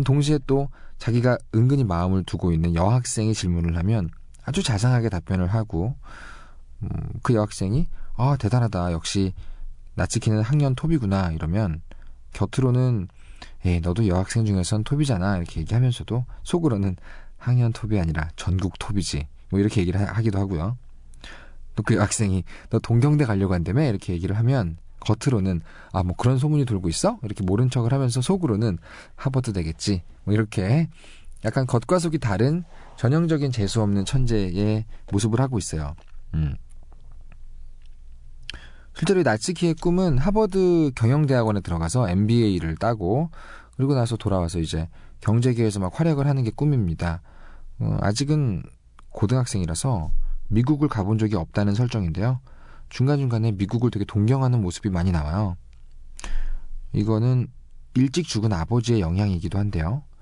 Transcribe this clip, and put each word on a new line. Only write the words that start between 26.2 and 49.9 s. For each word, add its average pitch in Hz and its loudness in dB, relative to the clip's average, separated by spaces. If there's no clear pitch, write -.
소문이 147 2
돌고 95 0
있어?" 214 0
이렇게 101 -6
모른 110 2
척을 120 0
하면서 131 0
속으로는 117 0
"하버드 131 -2
되겠지." 87 -2
뭐 101 0
이렇게 110 2
약간 127 0
겉과 127 2
속이 160 -2
다른 123 0
전형적인 147 2
재수 110 0
없는 101 2
천재의 107 2
모습을 110 2
하고 131 0
있어요. 76 -6
음. 76 -2
실제로 185 2
이 - 6
나츠키의 160 0
꿈은 175 2
하버드 180 4
경영대학원에 117 2
들어가서 110 0
엠비에이를 98 2
따고, 113 0
그리고 139 2
나서 117 0
돌아와서 90 0
이제 80 -2
경제계에서 113 2
막 92 -4
활약을 151 2
하는 135 2
게 110 0
꿈입니다. 87 0
어, 107 -2
아직은 127 0
고등학생이라서 101 0